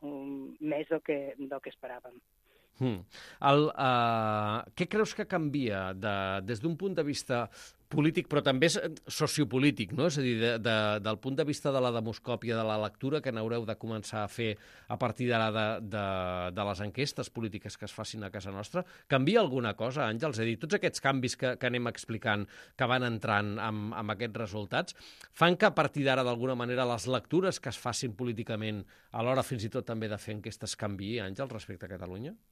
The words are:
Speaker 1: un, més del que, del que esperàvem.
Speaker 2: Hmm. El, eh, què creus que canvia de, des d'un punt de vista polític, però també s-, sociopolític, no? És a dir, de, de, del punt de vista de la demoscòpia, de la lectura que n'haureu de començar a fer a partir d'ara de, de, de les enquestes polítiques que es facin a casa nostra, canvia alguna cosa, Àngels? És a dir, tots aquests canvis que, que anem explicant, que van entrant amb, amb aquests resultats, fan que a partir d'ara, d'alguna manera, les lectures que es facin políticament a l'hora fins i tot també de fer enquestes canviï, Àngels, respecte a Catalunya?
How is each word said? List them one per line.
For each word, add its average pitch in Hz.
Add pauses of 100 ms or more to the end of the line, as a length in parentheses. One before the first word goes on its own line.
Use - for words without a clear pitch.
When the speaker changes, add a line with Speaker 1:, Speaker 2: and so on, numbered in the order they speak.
Speaker 1:
un, 139
més 151
del 160
que, 139
del 135
que 131
esperàvem. 123 (580)
Speaker 2:
Hmm. 117 (480)
El, 147
eh, 113 (180)
què 180
creus 214
que 202
canvia 131
de, 98
des 107
d'un 160
punt 190
de 160
vista 120 (420)
polític, 151
però 147
també 139
s-, 170 (240)
sociopolític, 131
no? 147
És 147
a 135
dir, 120
de, 117
de, 110 (260)
del 107
punt 135
de 156
vista 143
de 135
la 123
demoscòpia, 113
de 110
la 107
lectura 135
que 135
n'haureu 113
de 107
començar 110
a 101
fer 113 (420)
a 113
partir 123
d'ara 113
de, 110 (300)
de, 104 (500)
de 101
les 98
enquestes 131
polítiques 107
que 107
es -
facin 107
a 92
casa 98
nostra, 107 (260)
canvia 147
alguna 127
cosa, 117
Àngels? 117
És 113
a 113
dir, 113
tots 170
aquests 190
canvis 131
que, 127
que 123
anem 123
explicant, 107 (320)
que 123
van 127
entrant 104
amb, 107
amb 107
aquests 113
resultats, 107 (340)
fan 175
que 202
a -
partir 147
d'ara, 131
d'alguna 123
manera, 123
les 120
lectures 156
que 123
es -
facin 120
políticament 110 (280)
a 113
l'hora 127
fins 113
i 113
tot 127
també 110
de 101
fer 107
enquestes 107
canviï, 101
Àngels, 110
respecte 98
a 92
Catalunya? 92 (160)